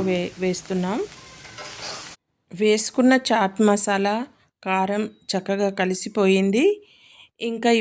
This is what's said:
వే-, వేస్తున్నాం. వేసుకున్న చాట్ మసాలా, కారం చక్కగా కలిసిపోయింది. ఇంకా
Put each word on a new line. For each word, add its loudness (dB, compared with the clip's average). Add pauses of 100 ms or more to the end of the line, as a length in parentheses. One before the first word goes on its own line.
వే-, -2 (100)
వేస్తున్నాం. -2 (1600)
వేసుకున్న 2 (160)
చాట్ 0 (100)
మసాలా, 0 (500)
కారం -2 (300)
చక్కగా -2 (120)
కలిసిపోయింది. 2 (840)
ఇంకా 0 (100)